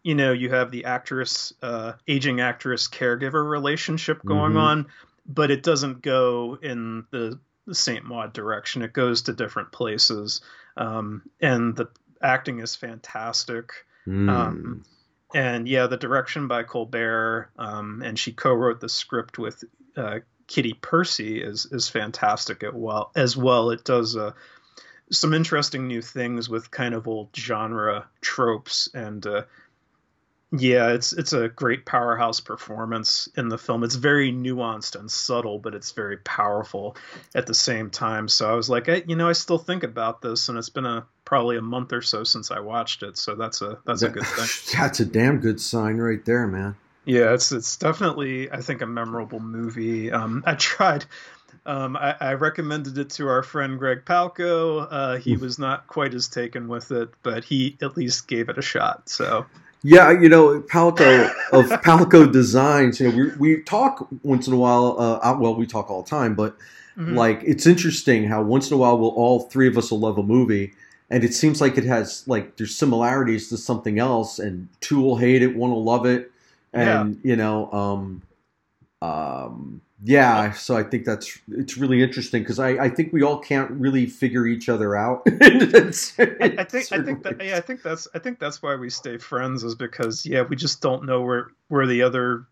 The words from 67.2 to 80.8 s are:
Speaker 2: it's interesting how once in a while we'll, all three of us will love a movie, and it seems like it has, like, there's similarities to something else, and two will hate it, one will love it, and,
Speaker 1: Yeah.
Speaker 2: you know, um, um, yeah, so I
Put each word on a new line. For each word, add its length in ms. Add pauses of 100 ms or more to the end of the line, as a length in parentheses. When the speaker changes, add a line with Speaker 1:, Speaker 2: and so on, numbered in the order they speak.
Speaker 2:
it's 220
interesting 600
how 180
once 280
in 40
a 20
while 200
we'll, 120
all 320
three 260
of 100
us 140
will 80
love 180
a 60
movie, 480 (380)
and 160
it 80
seems 260
like 180
it 60
has, 440
like, 280
there's 180
similarities 760
to 80
something 420
else, 400
and 300 (100)
two 220
will 160
hate 240
it, 120
one 180
will 120
love 220
it, 260 (400)
and, 520
Speaker 1:
Yeah. 80
Speaker 2:
you 40
know, 380
um, 480 (800)
um, 800 (240)
yeah, 460
so 240
I 80